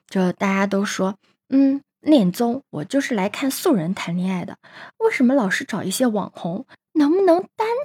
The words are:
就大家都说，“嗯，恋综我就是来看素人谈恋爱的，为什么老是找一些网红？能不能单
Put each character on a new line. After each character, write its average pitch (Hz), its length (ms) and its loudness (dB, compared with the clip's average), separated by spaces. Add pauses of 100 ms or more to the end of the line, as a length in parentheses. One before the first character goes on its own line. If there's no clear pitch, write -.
就 185 240 0
大 196 160 -4
家 196 180 0
都 202 180 0
说 196 340 -4 (360)
，“嗯， 277 260 4 (220)
恋 233 300 4
综 240 400 -2
我 151 120 -8
就 269 160 -2
是 269 140 -2
来 202 160 -2
看 269 220 -4
素 320 240 0
人 175 180 0
谈 175 240 -6
恋 185 160 -2
爱 175 100 -6
的， - 140 -14 (400)
为 440 140 0
什 277 120 0
么 247 120 4
老 208 160 2
是 - 120 -4
找 190 200 -6
一 185 80 -4
些 254 160 0
网 208 260 -2
红？ 180 320 -8 (280)
能 294 180 4
不 381 100 4
能 370 220 4 (120)
单 440 120 -2 (180)